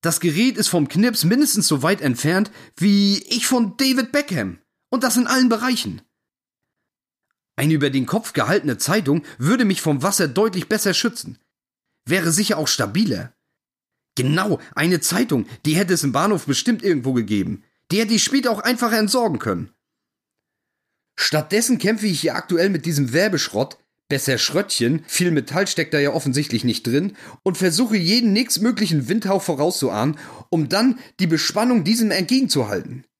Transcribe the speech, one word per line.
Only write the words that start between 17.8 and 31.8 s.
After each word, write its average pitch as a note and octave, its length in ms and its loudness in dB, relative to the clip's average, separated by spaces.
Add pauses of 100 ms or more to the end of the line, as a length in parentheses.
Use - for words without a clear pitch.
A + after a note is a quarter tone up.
Die G3+ 100 2
hätte A3+ 140 0
ich G#3+ 100 2
später B3+ 260 0
auch G#3 100 -2
einfach A#3 320 0
entsorgen G#3+ 460 0
können. F#2+ 340 -4 (1400)
Stattdessen G3+ 640 0
kämpfe G#3 280 0
ich F3 140 0
hier D3+ 140 0
aktuell F3+ 360 0
mit E3 160 -2
diesem C#3+ 260 0
Werbeschrott, D#3 680 0 (300)
besser C3+ 300 0
Schröttchen, D3+ 680 0
viel F3+ 240 0
Metall D#3+ 360 0
steckt - 260 -4
da D#3 60 2
ja C#3+ 140 2
offensichtlich C#3+ 520 -2
nicht A#2 220 -2
drin, D#3 300 -2 (260)
und F#3+ 160 -2
versuche G#3 380 0
jeden G3+ 360 2
nächstmöglichen G3 760 0
Windhauch G3 340 0
vorauszuahnen, C#3+ 760 0 (300)
um D#3+ 200 0
dann A#3 300 2 (220)
die F#3 60 2
Bespannung G#3 580 2